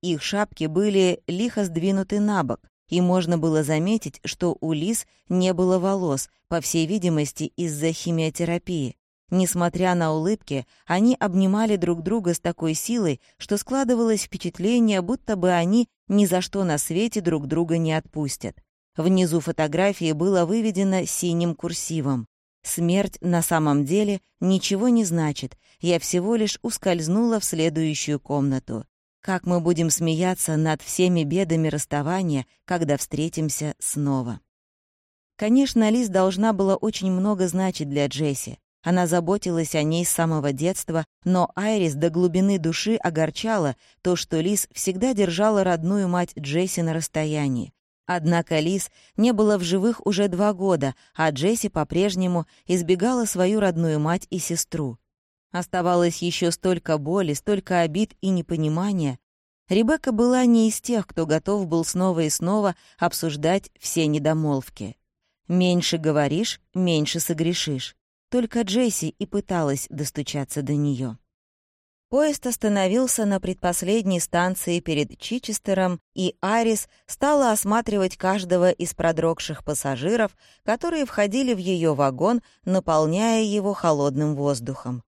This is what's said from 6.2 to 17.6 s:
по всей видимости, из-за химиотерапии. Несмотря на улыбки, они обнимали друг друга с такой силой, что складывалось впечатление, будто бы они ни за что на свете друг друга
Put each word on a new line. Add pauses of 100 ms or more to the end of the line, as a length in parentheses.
по
всей
видимости, (120)
из-за
химиотерапии. (340)
Несмотря
на
улыбки, (200)
они
обнимали
друг
друга
с
такой
силой, (180)
что
складывалось
впечатление,
будто
бы
они (200)
ни
за
что
на
свете
друг
друга